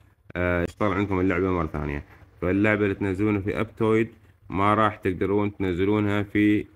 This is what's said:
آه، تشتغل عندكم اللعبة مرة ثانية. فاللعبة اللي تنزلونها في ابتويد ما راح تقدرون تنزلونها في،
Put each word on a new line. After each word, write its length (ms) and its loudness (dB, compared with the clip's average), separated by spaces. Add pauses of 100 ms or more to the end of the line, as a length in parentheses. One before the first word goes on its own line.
(360)
آه، 280 0
تشتغل 280 -2
عندكم 280 -2
اللعبة 300 2
مرة 160 0
ثانية. 380 -6 (360)
فاللعبة 440 2
اللي 100 0
تنزلونها 460 -2
في 200 -4
ابتويد 480 0 (420)
ما 240 2
راح 220 2
تقدرون 600 -2
تنزلونها 680 0
في، 540 2